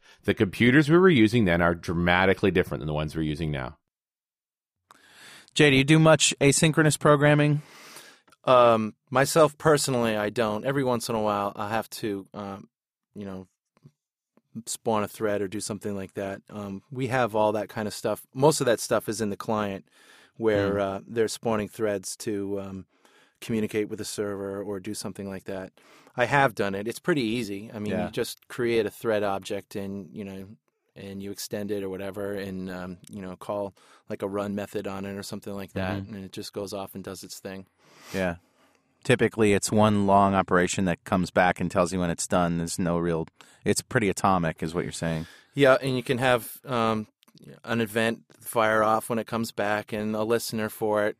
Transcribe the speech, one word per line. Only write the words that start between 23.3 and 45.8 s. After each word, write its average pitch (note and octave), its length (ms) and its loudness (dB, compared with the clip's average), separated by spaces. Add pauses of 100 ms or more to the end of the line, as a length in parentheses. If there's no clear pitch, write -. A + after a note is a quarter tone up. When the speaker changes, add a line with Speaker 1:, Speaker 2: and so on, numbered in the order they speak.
Speaker 3:
communicate G#2+ 480 -2
with G#2 120 -10
the G#2 60 -8
server G2 560 -6
or G2 180 -8
do G#2 160 -8
something G2 340 -10
like F#2+ 140 -10
that. F#2+ 300 -10 (420)
I B2 100 0
have C3+ 300 2
done G2+ 180 -2
it. G2+ 140 -4
It's A#2 100 -6
pretty D#3+ 240 0
easy. A2 500 -4
I A2 60 -12
mean, G#2 140 -6
Speaker 2:
Yeah. F2+ 140 -2
Speaker 3:
you F2 60 -6
just - 360 -8
create A#2 400 0
a - 40 -4
thread A2 320 -2
object G2 520 -6
and, G2 360 -8
you F#2 120 -12
know, F#2+ 240 -14 (480)
and G2 260 -14
you G2 80 -10
extend G#2 400 -8
it G2+ 140 -4
or F#2+ 60 -6
whatever G2 440 -8
and, F#2+ 380 -8
um, F2+ 260 -10 (140)
you G#2 100 -12
know, F#2 140 -12
call, G2+ 400 -6 (340)
like, G#2+ 140 -8
a G2+ 40 -2
run G2+ 280 -4
method G2+ 320 -6
on G2 180 -8
it G2 100 -10
or G2+ 60 -10
something G2+ 320 -12
like G2 200 -12
that, F#2+ 280 -4
Speaker 2:
Mm-hmm. G2 140 -12
Speaker 3:
and F#2+ 100 -12
it F2+ 60 -16
just G2+ 220 -12
goes G2+ 200 -8
off G2 220 -10
and F#2+ 80 -12
does F#2+ 200 -12
its - 160 -16
thing. F#2+ 280 -14 (440)
Speaker 2:
Yeah. F2+ 260 -2 (680)
Typically, A2 500 2
it's - 180 0
one G#2+ 360 4
long G2 260 6
operation F#2 520 2
that E2+ 180 -2
comes F2+ 260 0
back F2+ 300 4
and F2 100 -2
tells F2+ 240 0
you F#2 60 -2
when F2 100 0
it's - 160 -4
done. F2 320 0
There's E2+ 220 -6
no E2+ 180 0
real, E2+ 300 -2 (360)
it's - 200 -2
pretty A2 260 0
atomic F2+ 540 0
is D#2+ 100 -4
what E2+ 120 -2
you're - 60 -10
saying. D#2+ 360 -4 (260)
Speaker 3:
Yeah, C3 260 6
and C3 160 -4